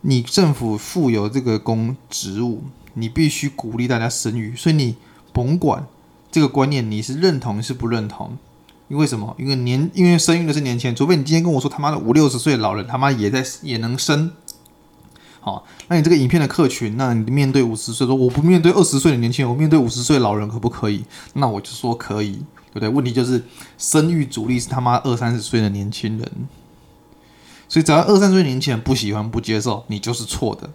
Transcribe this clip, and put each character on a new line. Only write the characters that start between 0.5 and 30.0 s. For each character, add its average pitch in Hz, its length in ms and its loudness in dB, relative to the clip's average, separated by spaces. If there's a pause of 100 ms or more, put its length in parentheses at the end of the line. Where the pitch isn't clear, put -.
府 113 240 -2
负 139 340 0
有 104 180 2
这 131 120 -2
个 113 180 0
公 113 380 -2 (140)
职 104 320 -6
务， 120 200 -4 (320)
你 113 140 -6
必 151 200 2
须 143 200 -4
鼓 117 300 -8
励 123 100 -2
大 123 100 0
家 113 100 -2
生 117 300 -4
育， 113 160 -8
所 160 160 0
以 160 40 4
你 127 220 0 (360)
甭 135 260 0
管 143 280 0 (440)
这 160 100 2
个 147 60 6
观 135 220 2
念 131 200 -2
你 107 120 -4
是 131 140 -8
认 160 260 2
同 107 220 -4
是 131 100 -6
不 123 160 -4
认 113 180 -2
同。 - 300 -12 (520)
因 143 80 -6
为 151 100 4
什 120 120 -2
么？ 110 200 -6
因 131 80 -6
为 139 100 -2
年-， 127 380 0
因 185 100 6
为 175 140 8
生 170 240 2
育 165 40 -2
的 151 60 0
是 151 80 0
年 123 180 -2
轻 127 100 -2
人， 117 60 -2
除 139 120 2
非 180 100 2
你 139 80 0
今 151 100 0
天 165 80 4
跟 170 100 2
我 135 80 2
说 139 80 -4
他 - 100 -6
妈 147 120 0
的 151 80 -2
五 113 140 0
六 147 160 6
十 120 100 -2
岁 139 160 0
的 120 40 0
老 101 160 -2
人 101 120 -6
他 131 100 -8
妈 139 140 2
也 107 200 0
在， 131 140 -2 (180)
也 135 160 -6
能 117 200 -4
生。 160 340 0 (1080)
好， - 240 -8 (240)
那 175 80 0
你 156 60 4
这 160 80 4
个 175 60 8
影 135 100 4
片 160 140 4
的 135 80 0
客 135 180 2
群， 113 300 -2
那 127 180 0
你 110 160 0
面 135 200 2
对 135 120 4
五 113 140 0
十 117 160 -10
岁 123 140 -2
说 131 100 2
：“我 127 120 2
不 131 140 0
面 175 180 6
对 175 120 6
二 196 100 4
十 139 160 2
岁 156 140 4
的 123 60 2
年 117 120 0
轻 131 140 -2
人， 120 60 0
我 120 40 0
面 156 140 2
对 156 100 6
五 120 100 4
十 123 140 -6
岁 143 140 4
的 127 60 4
老 104 120 2
人 104 140 -4
可 113 100 -8
不 113 100 -2
可 107 220 -4
以？” 104 140 -4 (300)
那 139 120 0
我 101 140 -2
就 - 100 -16
说 117 240 -4
可 107 280 -4
以， 101 200 -6 (300)
对 - 20 -20
不 107 60 -6
对？ 107 80 -2
问 131 160 0
题 123 80 -2
就 123 120 2
是 123 180 0 (360)
生 156 320 2
育 156 140 0
主 113 220 -6
力 123 120 0
是 117 100 -6
他 127 120 -2
妈 123 200 2
二 123 160 -2
三 117 180 -2
十 110 60 -2
岁 113 200 -2
的 107 80 2
年 101 220 -4
轻 110 280 -6
人， - 120 -10 (1400)
所 - 100 0
以 160 40 2
只 156 100 2
要 160 100 4
二 196 160 4
三 196 120 4
十 185 40 4
岁 190 80 4
的 147 60 0
年 127 120 -4
轻 135 120 -2
人 113 100 -4
不 131 120 0
喜 104 180 -2
欢、 107 180 -4
不 113 100 -4
接 110 200 -2
受， 110 260 -4
你 104 120 -6
就 117 140 -6